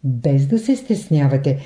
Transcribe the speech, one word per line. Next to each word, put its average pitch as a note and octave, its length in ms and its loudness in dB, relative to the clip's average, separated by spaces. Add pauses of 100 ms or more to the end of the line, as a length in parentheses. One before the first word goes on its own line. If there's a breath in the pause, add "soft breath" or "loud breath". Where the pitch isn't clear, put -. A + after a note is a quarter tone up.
без C3+ 420 0
да A3 120 0
се B3+ 180 0
стеснявате, D3 880 0